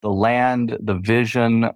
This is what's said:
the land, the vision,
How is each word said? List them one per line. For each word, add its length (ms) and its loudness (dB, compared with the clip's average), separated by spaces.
the 100 -4
land, 720 0
the 140 -2
vision, 800 0